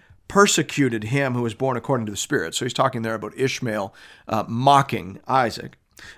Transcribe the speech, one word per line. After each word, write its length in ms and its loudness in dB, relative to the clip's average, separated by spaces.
persecuted 760 4
him 300 0
who 80 -2
was 120 -2
born 240 -2
according 280 -2
to 60 -6
the 60 -8
Spirit." 360 -2
So 100 -4
he's 100 -4
talking 280 0
there 120 -2
about 240 -8
Ishmael, 560 -2
uh, 200 0
mocking 800 2
Isaac. 520 -2